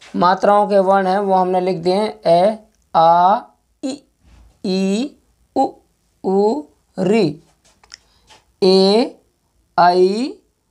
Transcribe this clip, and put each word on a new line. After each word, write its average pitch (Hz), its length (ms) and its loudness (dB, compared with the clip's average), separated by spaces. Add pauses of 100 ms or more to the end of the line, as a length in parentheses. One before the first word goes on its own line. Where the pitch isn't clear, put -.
(160)
मात्राओं 196 520 2
के 202 100 0
वर्ण 196 280 0
हैं, 185 120 -2
वो 196 160 -2
हमने 185 260 0
लिख 180 160 -4
दिए 175 180 -2
हैं, 214 320 -6
ए, 180 320 2 (360)
आ, 175 460 2 (440)
इ, 269 120 -8 (720)
ई, 196 500 -4 (400)
उ, 269 160 -2 (520)
ऊ, 208 380 -2 (360)
री, 190 440 -2 (1200)
ए, 190 400 2 (760)
ऐ, 185 500 2 (420)